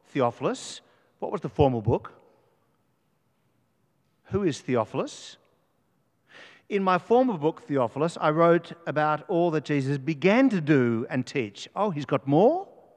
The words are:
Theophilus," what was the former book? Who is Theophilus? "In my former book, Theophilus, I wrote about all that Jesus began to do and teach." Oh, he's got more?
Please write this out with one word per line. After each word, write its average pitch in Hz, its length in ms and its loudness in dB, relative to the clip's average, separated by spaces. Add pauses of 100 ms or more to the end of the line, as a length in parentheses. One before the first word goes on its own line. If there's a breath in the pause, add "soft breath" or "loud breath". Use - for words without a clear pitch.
Theophilus," 135 760 -4 (380 soft breath)
what - 120 -10
was 202 120 -8
the 147 80 -6
former 127 320 2
book? 113 300 -2 (2250)
Who 202 140 -2
is 151 160 -2
Theophilus? 131 760 -4 (1300 loud breath)
"In 196 120 -2
my 185 140 2
former 233 400 2
book, 156 260 -2
Theophilus, 139 560 -2
I 165 120 0
wrote 170 420 4 (140)
about 151 420 -2
all 175 220 0
that 156 140 -4
Jesus 143 340 -2
began 165 500 2
to 202 140 -2
do 127 480 2
and 127 160 -4
teach." 110 500 -8
Oh, 202 140 -2
he's 147 160 -8
got 135 200 -2
more? 233 420 4 (280)